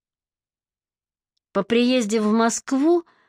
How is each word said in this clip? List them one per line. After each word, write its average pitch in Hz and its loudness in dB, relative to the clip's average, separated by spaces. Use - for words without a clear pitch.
По 196 -2
приезде 240 0
в 214 0
Москву 269 0